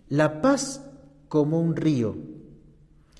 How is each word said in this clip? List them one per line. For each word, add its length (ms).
"la 340
paz 400
como 320
un 160
río, 400